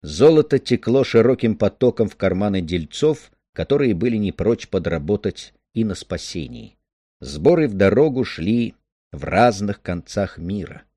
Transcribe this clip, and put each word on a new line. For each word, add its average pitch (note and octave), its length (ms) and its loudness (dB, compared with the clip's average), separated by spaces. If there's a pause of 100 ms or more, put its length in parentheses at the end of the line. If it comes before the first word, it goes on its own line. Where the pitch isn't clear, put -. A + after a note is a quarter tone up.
Золото C#3 560 4
текло B2 460 0
широким A#2 520 2
потоком A2 540 0
в - 60 -16
карманы F#2+ 460 -2
дельцов, F2 680 -2 (220)
которые C3 400 0
были A2+ 240 -2
не G2+ 140 -2
прочь A2 360 -2
подработать E2+ 840 -4 (220)
и A2 80 0
на G#2 100 -2
спасении. - 840 -12 (420)
Сборы B2+ 480 0
в G#2 80 -4
дорогу A#2+ 480 2
шли A2+ 500 -2 (380)
в C#2+ 120 -12
разных G2+ 600 0
концах F2+ 560 -6
мира. F2 420 -8 (160)